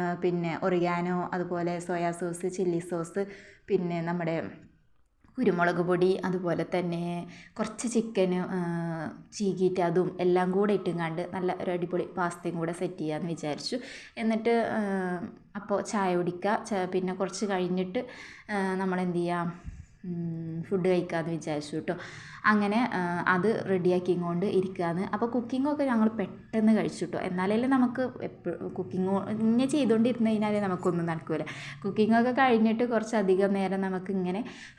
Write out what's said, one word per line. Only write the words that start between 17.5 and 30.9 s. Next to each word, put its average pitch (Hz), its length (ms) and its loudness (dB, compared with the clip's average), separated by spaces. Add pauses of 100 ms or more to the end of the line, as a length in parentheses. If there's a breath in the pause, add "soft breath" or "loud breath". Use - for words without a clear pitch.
ആ, 190 240 0
നമ്മളെന്ത് 185 420 0
ചെയ്യാം, 175 580 -2 (300)
ഉം, 165 580 -4
ഫുഡ് 185 260 0
കഴിക്കാമെന്ന് 170 420 0
വിചാരിച്ചു 151 440 -4
കേട്ടോ. 156 180 -2 (520 loud breath)
അങ്ങനെ, 208 480 4
ആ, 175 340 -2
അത് 185 420 2
റെഡിയാക്കിയും 180 520 2
കൊണ്ട് 175 240 0
ഇരിക്കുകയാണ്. 185 560 0 (120)
അപ്പോൾ 214 120 0
കുക്കിങ്ങൊക്കെ 262 580 0
ഞങ്ങൾ 226 240 4
പെട്ടെന്ന് 220 640 2
കഴിച്ചു 185 340 2
കേട്ടോ. 170 120 -4
എന്നാലല്ലേ 196 520 0
നമുക്ക് 254 400 4 (120)
എപ്പ-, 175 520 -6
കുക്കിങ് 190 560 -2
ഇങ്ങനെ 220 360 2
ചെയ്തുകൊണ്ടിരുന്ന് 233 640 4
കഴിഞ്ഞാലേ 214 300 2
നമുക്കൊന്നും 175 460 0